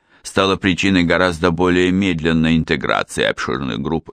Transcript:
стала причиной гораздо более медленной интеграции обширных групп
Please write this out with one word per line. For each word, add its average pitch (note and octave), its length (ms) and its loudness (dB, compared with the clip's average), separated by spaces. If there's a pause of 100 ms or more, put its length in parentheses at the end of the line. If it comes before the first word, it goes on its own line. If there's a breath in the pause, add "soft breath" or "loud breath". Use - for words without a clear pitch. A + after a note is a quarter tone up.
(220 soft breath)
стала G2 340 0
причиной F#2 480 2
гораздо F2 460 2
более F2+ 420 2
медленной E2 640 0
интеграции A#1 680 -2
обширных A#1+ 560 -4
групп D2+ 320 -6